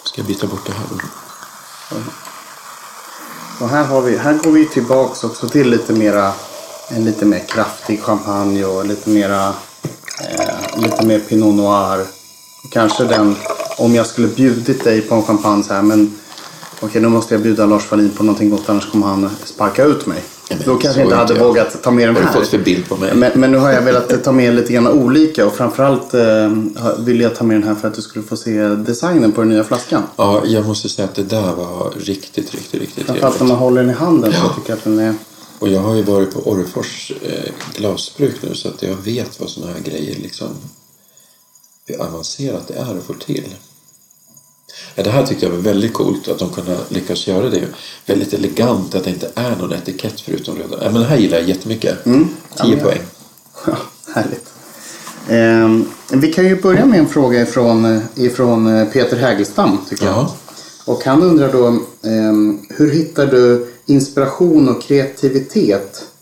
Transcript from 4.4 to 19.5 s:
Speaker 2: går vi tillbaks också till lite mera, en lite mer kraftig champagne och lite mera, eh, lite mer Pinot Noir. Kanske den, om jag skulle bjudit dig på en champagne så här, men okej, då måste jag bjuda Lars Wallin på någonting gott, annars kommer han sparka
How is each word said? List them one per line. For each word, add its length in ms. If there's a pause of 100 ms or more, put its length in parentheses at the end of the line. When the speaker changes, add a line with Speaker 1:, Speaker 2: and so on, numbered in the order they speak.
Speaker 2:
går 80
vi 140
tillbaks 580
också 260
till 200
lite 240
mera, 400 (560)
en 160
lite 200
mer 220
kraftig 540
champagne 640
och 200
lite 240
mera, 380 (760)
eh, 600
lite 240
mer 140
Pinot 360
Noir. 500 (680)
Kanske 320
den, 320 (420)
om 180
jag 120
skulle 200
bjudit 560
dig 180
på 140
en 80
champagne 400
så 100
här, 80
men 340 (640)
okej, 220
då 80
måste 240
jag 80
bjuda 240
Lars 260
Wallin 180
på 140
någonting 260
gott, 200
annars 220
kommer 160
han 220 (160)
sparka 380